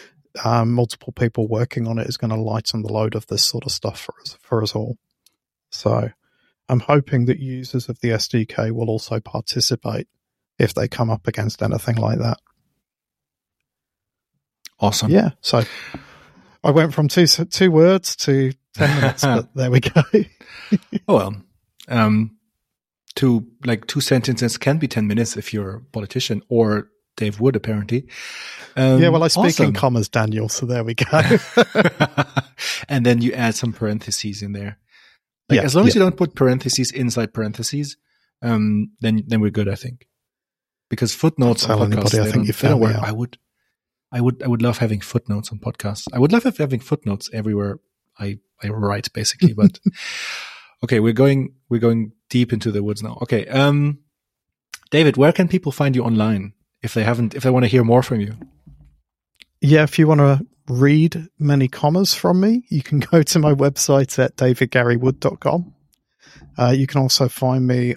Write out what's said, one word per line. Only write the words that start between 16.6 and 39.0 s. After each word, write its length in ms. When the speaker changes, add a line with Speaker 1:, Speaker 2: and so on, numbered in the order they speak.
Speaker 1:
I 80
went 220
from 140
two 140
s-, 180
two 200
words 460
to 340
ten 220
minutes, 260
Speaker 2:
<laughs> 20
Speaker 1:
but 320
there 160
we 80
go. 280
<laughs> 40
Speaker 2:
Oh, 80
well, 200
um, 480
two, 320
like, 220
two 140
sentences 560
can 200
be 100
ten 180
minutes 320
if 160
you're 220
a 60
politician 680
or 400
Dave 240
Wood, 140
apparently. 520
Um, 240
Speaker 1:
Yeah, 80
well, 140
I 40
speak 180
Speaker 2:
awesome. 220
Speaker 1:
in 60
commas, 360
Daniel, 400
so 160
there 180
we 120
go. 100
<laughs> 160
Speaker 2:
<laughs> 1700
And 160
then 160
you 120
add 220
some 180
parentheses 680
in 120
there. 260
Like, 80
Speaker 1:
Yeah, 60
Speaker 2:
as 120
long 120
as 80
Speaker 1:
yeah. 40
Speaker 2:
you 60
don't 120
put 180
parentheses 560
inside 420
parentheses, 640
um, 500